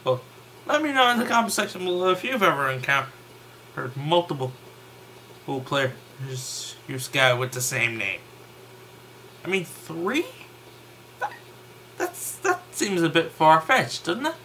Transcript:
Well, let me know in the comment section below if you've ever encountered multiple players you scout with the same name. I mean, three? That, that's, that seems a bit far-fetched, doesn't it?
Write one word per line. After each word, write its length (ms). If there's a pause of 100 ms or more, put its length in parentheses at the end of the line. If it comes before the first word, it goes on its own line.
Well, 180 (460)
let 160
me 100
know 160
in 80
the 80
comment 260
section 320
below 280
if 120
you've 200
ever 260
encountered 1300
multiple 540 (960)
players 1300 (120)
you 120
scout 400
with 120
the 100
same 360
name. 220 (1200)
I 40
mean, 160
three? 640 (920)
That, 120 (680)
that's, 380
that 340
seems 320
a 60
bit 200
far-fetched, 760
doesn't 200
it? 80 (120)